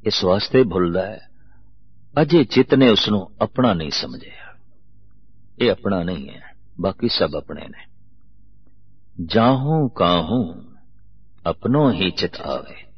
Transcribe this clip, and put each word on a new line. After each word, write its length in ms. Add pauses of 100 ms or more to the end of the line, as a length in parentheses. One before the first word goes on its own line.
ਇਸ 180
ਵਾਸਤੇ 400
ਭੁੱਲਦਾ 420
ਹੈ, 140 (1000)
ਅਜੇ 220
ਚਿੱਤ 320
ਨੇ 140
ਉਸ 200
ਨੂੰ 220 (100)
ਆਪਣਾ 320
ਨਹੀਂ 180
ਸਮਝਿਆ। 640 (1040)
ਇਹ 100
ਆਪਣਾ 320
ਨਹੀਂ 260
ਹੈ, 120 (400)
ਬਾਕੀ 260
ਸਭ 280
ਆਪਣੇ 320
ਨੇ।" 180 (1400)
"ਜਾਹੂੰ 640
ਕਾਹੂੰ 880 (680)
ਆਪਣੋ 460
ਹੀ 200
ਚਿਤ 300
ਆਵੇ।" 420 (140)